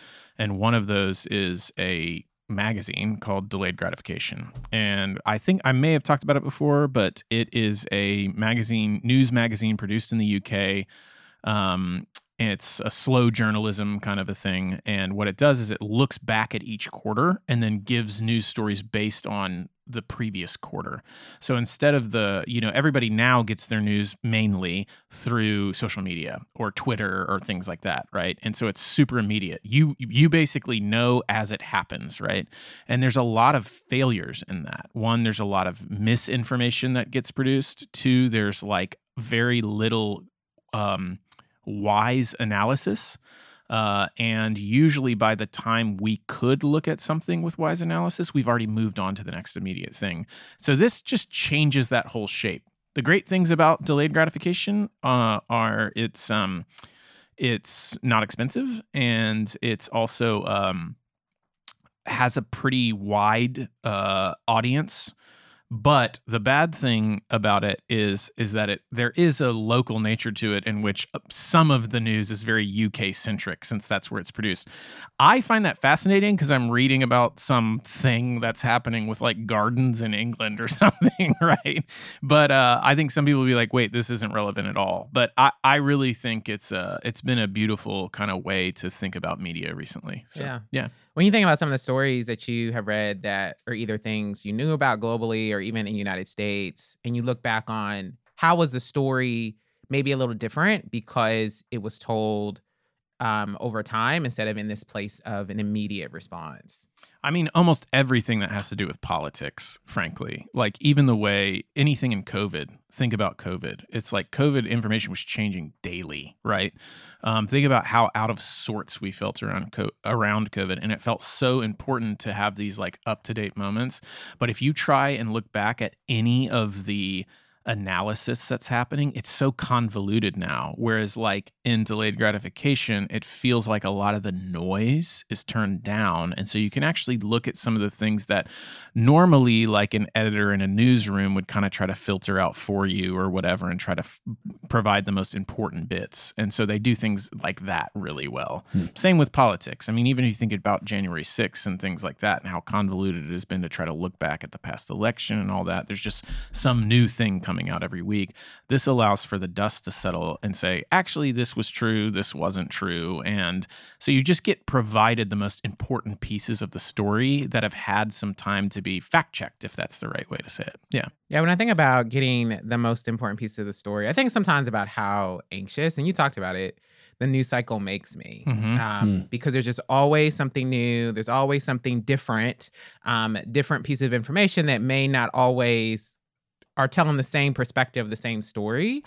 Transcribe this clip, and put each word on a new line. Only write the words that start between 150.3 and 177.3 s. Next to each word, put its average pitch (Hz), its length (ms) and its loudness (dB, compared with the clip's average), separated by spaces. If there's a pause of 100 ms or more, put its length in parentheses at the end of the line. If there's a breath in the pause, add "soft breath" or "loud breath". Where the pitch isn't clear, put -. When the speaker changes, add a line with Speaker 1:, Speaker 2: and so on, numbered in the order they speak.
Speaker 1:
you 104 60 -2
think 107 180 0
about 101 320 -2
January 95 360 -4
sixth - 440 -4
and 92 120 -4
things 87 240 -6
like 82 180 -8
that 104 200 0
and 95 100 -10
how 87 100 -6
convoluted 95 640 -2
it 82 60 -8
has 90 120 -6
been 92 160 -4
to 87 80 -4
try - 160 -6
to 80 80 -4
look 87 260 -6
back 76 240 -4
at - 100 -14
the - 60 -18
past - 300 -12
election 107 500 -2
and 98 120 -2
all 92 140 -2
that, 87 220 -4
there's 101 140 -8
just - 240 -6 (260 loud breath)
some 120 380 2
new 117 200 6
thing 98 340 0
coming 90 280 -4
out 87 120 -4
every 87 200 -8
week. 98 320 -2 (340 loud breath)
This 131 180 2
allows 110 380 4
for 101 140 -4
the 92 100 -4
dust 98 360 -4
to - 60 -8
settle 82 520 -4
and 98 140 -4
say, 90 360 -2
"Actually, 151 400 0
this 120 240 -2
was 113 120 -2
true, 110 420 0
this 98 240 -2
wasn't 87 360 -4
true." 87 520 -4
And 92 440 -2 (320 loud breath)
so - 140 -2
you 135 100 6
just 165 220 2
get - 220 -2
provided 110 640 2
the 104 60 -2
most 101 280 -4
important 104 560 -6
pieces 107 420 -4
of 101 80 -8
the - 80 -12
story 127 680 0
that 120 140 0
have 107 120 -2
had 107 380 0
some 101 220 -4
time 98 360 0
to 98 120 -8
be 92 180 -4
fact-checked, - 640 -2
if - 100 -10
that's - 260 -6
the - 80 -8
right - 220 -8
way - 80 -6
to - 120 -12
say - 140 -10
it. - 160 -14 (100)
Yeah. - 160 -2 (220)
Speaker 2:
Yeah, 147 120 2
when 165 100 4
I 180 60 4
think 226 140 2
about 131 400 6
getting 123 520 2
the 120 160 0
most 117 300 0
important 110 320 -4
pieces 107 180 -8
of 104 80 -4
the 101 60 -6
story, 104 360 -4
I 131 40 0
think 262 180 2
sometimes 156 380 2
about 104 200 -2
how 101 520 -2 (100)
anxious, 117 480 -4
and 143 80 0
you 190 60 0
talked 139 260 0
about 92 180 -4
it, 92 220 -6 (400 soft breath)
the 127 80 0
news 131 220 2